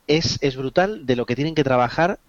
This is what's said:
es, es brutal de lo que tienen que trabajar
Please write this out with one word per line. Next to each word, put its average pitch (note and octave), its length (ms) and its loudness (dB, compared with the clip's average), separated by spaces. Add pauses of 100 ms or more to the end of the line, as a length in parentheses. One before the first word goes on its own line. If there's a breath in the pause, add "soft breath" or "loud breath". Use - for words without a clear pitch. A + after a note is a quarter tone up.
es, D#3 360 0
es C3+ 140 0
brutal D#3 500 -2
de B2+ 100 2
lo A#2+ 100 -2
que B2 80 -2
tienen D3+ 220 -4
que D3+ 80 2
trabajar C3 640 2